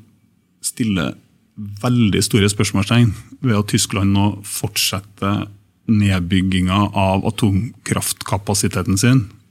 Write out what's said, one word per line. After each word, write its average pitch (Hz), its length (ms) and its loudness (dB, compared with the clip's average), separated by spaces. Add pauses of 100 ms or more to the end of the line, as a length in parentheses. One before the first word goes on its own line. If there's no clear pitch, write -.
(640)
stiller 95 500 -2 (680)
veldig 113 420 2
store 101 240 2
spørsmålstegn 107 600 2 (320)
ved 117 160 2
at 101 100 -2
Tyskland 98 460 0
nå 101 140 2 (180)
fortsetter - 960 -4 (480)
nedbygginga 95 840 2 (180)
av 95 320 0
atomkraftkapasiteten 101 1700 -2
sin 120 320 4 (220)